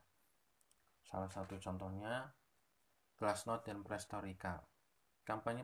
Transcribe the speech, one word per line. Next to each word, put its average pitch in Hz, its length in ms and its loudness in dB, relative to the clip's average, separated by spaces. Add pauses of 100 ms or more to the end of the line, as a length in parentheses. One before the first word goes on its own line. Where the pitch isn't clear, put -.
(1080)
Salah 95 240 0
satu 95 320 -4
contohnya, 101 640 0 (880)
Glasnost 113 560 2
dan 101 160 -4
Perestroika. 98 720 -2 (600)
Kampanye 117 440 0